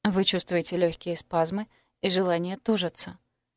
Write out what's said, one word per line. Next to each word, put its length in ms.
Вы 220
чувствуете 520
легкие 380
спазмы 540
и 100
желание 460
тужиться, 600